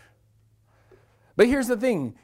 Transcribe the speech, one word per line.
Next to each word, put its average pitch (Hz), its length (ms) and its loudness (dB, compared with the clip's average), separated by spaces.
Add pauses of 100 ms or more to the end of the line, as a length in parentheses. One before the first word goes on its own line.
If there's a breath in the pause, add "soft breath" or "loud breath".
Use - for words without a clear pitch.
(1300 soft breath)
But 214 120 4
here's 262 200 -2
the 247 80 -2
thing. 202 380 -4 (100)